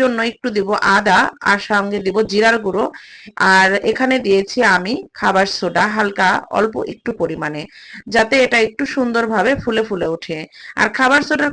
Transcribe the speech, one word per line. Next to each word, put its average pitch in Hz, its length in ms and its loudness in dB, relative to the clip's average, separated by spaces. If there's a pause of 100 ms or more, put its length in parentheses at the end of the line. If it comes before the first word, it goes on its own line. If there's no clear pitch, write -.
জন্য 247 160 2 (140)
একটু - 180 -8
দিব 202 200 -2 (260)
আদা, 202 240 4 (300)
আর 202 100 2 (100)
সঙ্গে 202 360 0
দিব 190 120 0 (140)
জিরার 226 340 4
গুঁড়ো, 196 200 -2 (680)
আর 190 160 6 (220)
এখানে 262 280 0
দিয়েছি 196 380 0 (180)
আমি 185 180 -2 (260)
খাবার 190 280 2 (100)
সোডা 175 280 0 (100)
হালকা 202 340 0 (280)
অল্প 220 160 0 (200)
একটু - 160 -8 (120)
পরিমাণে, 156 400 -4 (520)
যাতে 220 220 2 (100)
এটা 240 120 0 (100)
একটু 220 180 -6
সুন্দরভাবে 233 680 0 (120)
ফুলে 226 260 -2
ফুলে 175 260 -4
ওঠে। 165 220 -10 (380)
আর 220 120 0 (100)
খাবার 269 300 4
সোডার 294 260 0